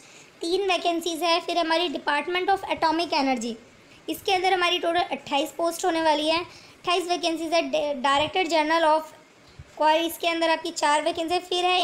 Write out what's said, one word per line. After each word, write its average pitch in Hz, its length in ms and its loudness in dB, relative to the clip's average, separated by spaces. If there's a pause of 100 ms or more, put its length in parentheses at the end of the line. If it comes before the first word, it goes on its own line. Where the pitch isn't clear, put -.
(400)
तीन 370 280 0
vacancies 339 540 0
है। 339 180 2
फिर 339 180 -2
हमारी 330 300 0
Department 311 580 -2
of 392 180 0 (120)
Atomic 330 360 0
Energy, 254 420 0 (540)
इसके 320 240 -2
अंदर 370 200 2
हमारी 349 260 2
total 339 220 0
अट्ठाईस 294 580 -4
post 339 260 -2
होने 330 180 2
वाली 302 260 2
है, 330 100 2
अट्ठाईस 349 680 -4
vacancies 330 440 -2
है। 330 100 4
डे-, 285 400 -2
director 302 440 2
general 320 420 2
of 311 240 2 (640)
क्वारी, 311 300 2
इसके 339 220 -4
अंदर 330 220 0
आपकी 320 200 -2
चार 302 320 2
वैकेंसी 330 320 -2
है। 359 60 2
फिर 359 240 -2
है 359 200 2